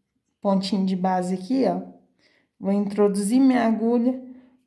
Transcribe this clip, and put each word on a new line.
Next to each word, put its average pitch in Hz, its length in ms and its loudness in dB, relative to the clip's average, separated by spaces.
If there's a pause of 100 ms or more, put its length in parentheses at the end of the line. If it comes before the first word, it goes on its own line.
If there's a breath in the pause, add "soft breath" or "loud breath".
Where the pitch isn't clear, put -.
(400)
pontinho 190 440 0
de 190 120 -2
base 185 380 -2
aqui, 254 300 -2
ó. 180 160 0 (800)
Vou 196 140 -2
introduzir 202 640 0
minha 247 300 4
agulha... 233 560 0 (420 loud breath)